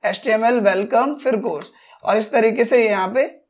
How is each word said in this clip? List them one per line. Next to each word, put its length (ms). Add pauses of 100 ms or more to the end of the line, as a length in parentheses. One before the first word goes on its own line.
एचटीएमएल, 560
वेलकम, 560
फिर 220
कोर्स, 320 (340)
और 120
इस 160
तरीके 320
से 200
यहाँ 260
पे 200 (200)